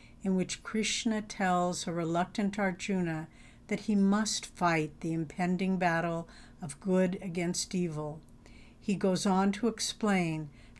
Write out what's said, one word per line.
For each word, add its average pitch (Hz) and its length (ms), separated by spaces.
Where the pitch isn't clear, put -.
in 190 120
which 185 280
Krishna 214 580
tells 180 680
a 175 60
reluctant 170 680
Arjuna 180 680
that 208 140
he 214 140
must 202 520
fight 160 540
the 165 120
impending 180 640
battle 170 500
of 151 180
good 185 400
against 180 540
evil. 156 480
He 208 140
goes 185 320
on 196 260
to 202 160
explain 175 800